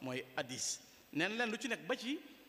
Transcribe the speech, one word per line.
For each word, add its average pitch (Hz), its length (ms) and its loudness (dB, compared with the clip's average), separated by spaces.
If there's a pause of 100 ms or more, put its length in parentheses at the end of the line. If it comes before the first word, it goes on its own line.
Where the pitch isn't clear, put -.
mooy 127 240 -2 (120)
hadiis. - 440 0 (320)
Neen 185 240 4
leen 233 140 4
lu 220 80 2
ci 277 100 -2
nekk 175 180 -2
ba 180 100 4
ci 269 220 0 (300)